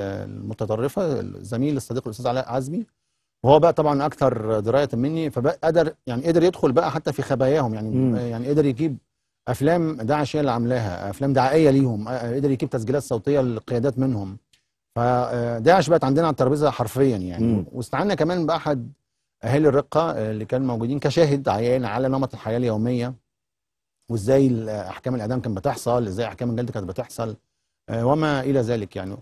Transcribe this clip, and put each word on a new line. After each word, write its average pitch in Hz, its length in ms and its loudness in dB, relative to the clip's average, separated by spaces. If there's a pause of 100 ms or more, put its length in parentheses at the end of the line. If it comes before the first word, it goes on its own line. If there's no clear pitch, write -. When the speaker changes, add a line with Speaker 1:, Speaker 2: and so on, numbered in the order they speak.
(300)
Speaker 1:
المتطرفة، 110 920 -4
الزميل 101 560 -4
الصديق 123 300 -6
الأستاذ 123 220 -8
علاء 123 240 -2
عزمي، 139 340 -4 (580)
وهو 139 140 8
بقى 165 140 6
طبعًا 147 340 2
أكثر 110 540 0
دراية 123 320 2
مني، 147 380 -2
فبقى 131 340 -2
قدر، 165 300 2 (120)
يعني 127 200 -4
قدر 165 160 4
يدخل 170 300 2
بقى 165 180 2
حتى 151 220 -4
في 135 100 -4
خباياهم، 131 520 0
يعني، 110 160 -6
Speaker 2:
مم. 127 260 2
Speaker 1:
يعني 120 320 -6
قدر 147 160 4
يجيب 139 320 0 (520)
أفلام 156 480 0
داعش 143 400 -2
هي 151 40 0
اللي 143 100 2
عاملاها، 117 600 -2
أفلام 139 220 -2
دعائية 135 380 4
ليهم، 120 380 2
آه، 120 280 -4
قدر 139 140 0
يجيب 135 200 -2
تسجيلات 127 320 -2
صوتية 139 380 0
للقيادات 120 580 -2
منهم. 107 380 -2 (600)
فداعش 120 920 2
بقت 160 140 4
عندنا 139 220 4
على 156 60 2
الترابيزة 143 380 2
حرفيًا 123 460 0
يعني. 92 280 -4
Speaker 2:
مم. 104 280 2
Speaker 1:
واستعنا 156 420 -2
كمان 170 320 0
بأحد 147 460 -2 (520)
أهالي 143 240 4
الرقة، 147 420 2
آه، 110 200 -4
اللي 107 140 -6
كانوا 131 220 -2
موجودين 120 320 -2
كشاهد 143 500 2
عيان 120 360 2
على 120 240 -2
نمط 135 260 -2
الحياة 113 220 -4
اليومية، 120 580 -2 (960)
وإزاي 123 360 4
ال-، 113 220 0
أحكام 104 460 -6
الإعدام 120 260 -4
كانت 107 160 -6
بتحصل، 120 500 -2
إزاي 101 200 -4
أحكام 113 240 -6
الجلد 120 200 -4
كانت 104 180 -8
بتحصل، 110 480 -8 (520)
آه، 113 180 -2
وما 147 340 2
إلى 135 200 2
ذلك 110 360 -2
يعني. 95 240 -8